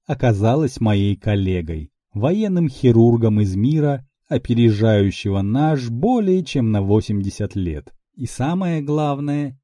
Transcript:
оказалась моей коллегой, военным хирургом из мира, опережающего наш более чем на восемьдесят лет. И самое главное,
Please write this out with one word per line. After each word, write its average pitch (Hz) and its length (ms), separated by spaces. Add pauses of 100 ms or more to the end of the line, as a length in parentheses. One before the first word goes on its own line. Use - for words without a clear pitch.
оказалась 127 720
моей 101 360
коллегой, 90 760 (240)
военным 175 560
хирургом 113 720
из 95 120
мира, 139 520 (220)
опережающего 107 1120
наш 127 480
более 185 520
чем 120 300
на 104 80
восемьдесят 101 720
лет. 82 380 (220)
И 135 120
самое 165 560
главное, 147 800